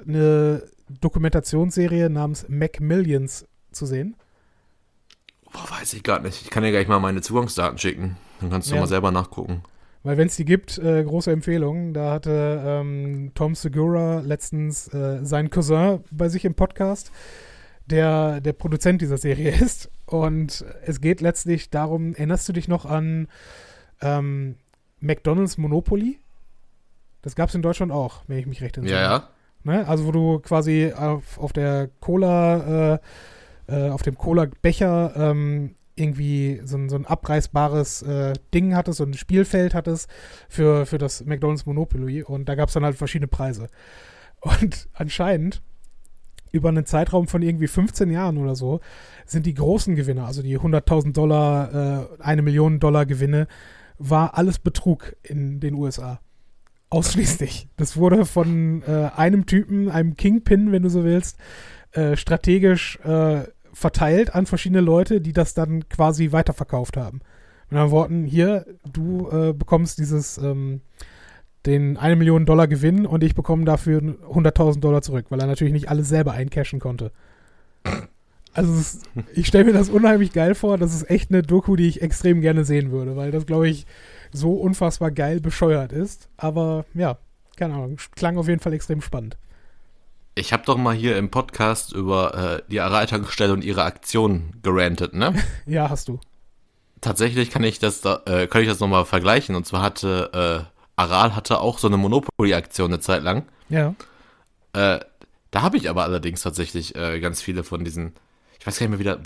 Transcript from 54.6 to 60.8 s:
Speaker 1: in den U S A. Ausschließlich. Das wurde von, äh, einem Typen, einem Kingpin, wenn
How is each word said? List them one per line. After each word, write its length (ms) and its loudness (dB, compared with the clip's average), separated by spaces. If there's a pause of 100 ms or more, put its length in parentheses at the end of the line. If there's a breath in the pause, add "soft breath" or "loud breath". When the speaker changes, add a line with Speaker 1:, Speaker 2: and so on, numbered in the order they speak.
Speaker 1:
in 380 -6
den 160 -4
U 100 -2
S 140 -6
A. 200 -10 (720)
Ausschließlich. 800 -2 (100)
Das 200 -2
wurde 280 6
von, 640 0
äh, 280 0
einem 300 4
Typen, 460 2
einem 240 0
Kingpin, 560 4
wenn 100 2